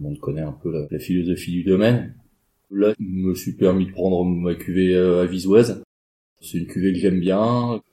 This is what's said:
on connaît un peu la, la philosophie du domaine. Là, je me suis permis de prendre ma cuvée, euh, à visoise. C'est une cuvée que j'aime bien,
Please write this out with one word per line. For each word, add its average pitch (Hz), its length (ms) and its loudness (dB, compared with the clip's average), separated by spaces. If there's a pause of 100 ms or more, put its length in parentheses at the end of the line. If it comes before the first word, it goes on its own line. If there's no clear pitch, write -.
on 73 120 -8
connaît 71 260 -6
un 71 120 -8
peu 82 180 -8
la, 76 180 -6
la 78 80 -6
philosophie 87 540 -2
du 87 120 -4
domaine. 101 520 2 (560)
Là, 104 280 2
je 104 60 -8
me 92 300 -2
suis - 180 -8
permis 95 320 2
de 90 60 -10
prendre 90 340 0
ma 87 300 -2
cuvée, 90 400 0
euh, 90 260 4
à 90 60 0
visoise. 95 560 4 (580)
C'est - 160 -10
une 87 80 -6
cuvée 92 280 -2
que 87 60 -4
j'aime 92 200 2
bien, 113 600 0 (140)